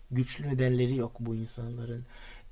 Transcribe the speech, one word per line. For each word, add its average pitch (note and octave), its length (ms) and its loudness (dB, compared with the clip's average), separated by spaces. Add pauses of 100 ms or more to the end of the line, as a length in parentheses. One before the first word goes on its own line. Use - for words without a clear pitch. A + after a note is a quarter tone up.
(120)
güçlü B2+ 360 0
nedenleri B2+ 480 4
yok A#2 240 0
bu A2+ 160 -2
insanların. A#2 720 -6 (460)